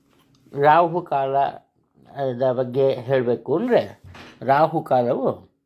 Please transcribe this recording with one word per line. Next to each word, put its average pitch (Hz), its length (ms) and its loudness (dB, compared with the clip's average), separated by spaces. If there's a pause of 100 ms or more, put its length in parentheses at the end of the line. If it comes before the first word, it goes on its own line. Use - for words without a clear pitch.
(640)
ರಾಹುಕಾಲದ 139 1900 -2
ಬಗ್ಗೆ 131 420 0
ಹೇಳಬೇಕು 123 640 -2
ಅಂದರೆ, 202 420 -2 (420)
ರಾಹುಕಾಲವು 139 1120 0 (120)